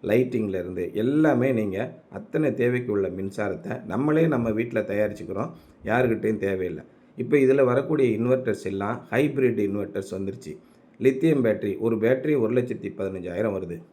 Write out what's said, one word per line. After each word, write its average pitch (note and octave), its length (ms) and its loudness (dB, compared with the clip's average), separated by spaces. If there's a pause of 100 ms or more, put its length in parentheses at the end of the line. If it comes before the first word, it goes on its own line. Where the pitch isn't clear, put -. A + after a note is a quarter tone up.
லைட்டிங்ல A2 560 2
இருந்து F2+ 340 -6
எல்லாமே C3+ 580 2
நீங்க G#2+ 420 -2 (160)
அத்தனை D#3 440 -2
தேவைக்கு B2 380 0
உள்ள G2 180 0
மின்சாரத்தை G2 720 -6
நம்மளே D3+ 440 2
நம்ம A#2+ 240 0
வீட்ல A2+ 300 -2
தயாரிச்சுக்கிறோம். G2+ 680 -2 (340)
யாருக்கிட்டையும் A2 520 2
தேவையில்லை. F#2 460 -2 (340)
இப்ப B2+ 200 2
இதுல C3+ 280 6
வரக்கூடிய B2+ 540 2
இன்வெர்ட்டர்ஸ் B2 440 0
எல்லாம் G2+ 460 -6
ஹைபிரிட் B2+ 600 2
இன்வெர்ட்டர்ஸ் G2 420 -6
வந்துருச்சு. F#2+ 460 -8 (420)
லித்தியம் C3+ 440 4
பேட்டரி, G#2 360 0
ஒரு A2+ 160 0
பேட்டரி C3 440 2
ஒரு A2+ 140 0
லட்சத்தி A#2+ 440 -2
பதினஞ்சாயிரம் F#2+ 600 -4
வருது. E2+ 240 -8 (120)